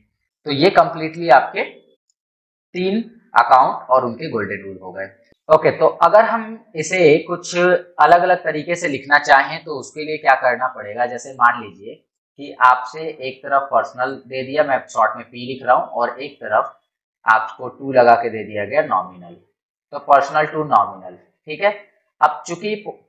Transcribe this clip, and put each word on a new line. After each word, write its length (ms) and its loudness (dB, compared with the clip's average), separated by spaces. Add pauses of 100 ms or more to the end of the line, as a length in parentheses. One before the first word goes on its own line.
(460)
तो 60 -6
ये 180 2
completely 600 0
आपके 340 4 (1080)
तीन 480 -4 (220)
account 460 2
और 160 2
उनके 240 -8
golden 380 -6
rule 140 -16
हो 100 -16
गए। 180 -12 (440)
ओके, 180 4
तो 160 0
अगर 360 4
हम 420 -6 (100)
इसे 420 4
कुछ 400 -8 (420)
अलग-अलग 440 4
तरीके 320 -6
से 120 -4
लिखना 320 0
चाहें 440 2
तो 80 -14
उसके 340 -12
लिए 120 -6
क्या 180 2
करना 320 -2
पड़ेगा? 380 -8
जैसे 280 -10
मान 300 0
लीजिए 320 -18 (420)
कि 240 -16
आपसे 400 2
एक 460 -12
तरफ 240 -2
personal 560 -4
दे 160 -8
दिया, 200 -2
मैं 240 -4
short 280 0
में 100 -16
P 280 -12
लिख 140 -8
रहा 80 4
हूं, 120 -2
और 340 -6
एक 140 -14
तरफ 440 -4 (460)
आपको 440 0
टू 220 -10
लगा 240 6
के 140 0
दे 140 -8
दिया 220 -8
गया 160 -2
nominal, 520 -6 (580)
तो 60 -12
personal 480 2
to 180 -6
nominal, 500 -2 (320)
ठीक 160 -12
है। 80 2 (520)
अब 260 0
चूंकि 360 -8 (260)